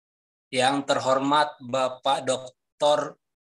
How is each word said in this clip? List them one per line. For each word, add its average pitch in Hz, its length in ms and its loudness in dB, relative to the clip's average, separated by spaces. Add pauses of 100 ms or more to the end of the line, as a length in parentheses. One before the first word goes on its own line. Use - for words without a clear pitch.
(540)
yang 135 320 0
terhormat 139 720 2
Bapak 131 640 -2
Doktor 143 960 -2 (260)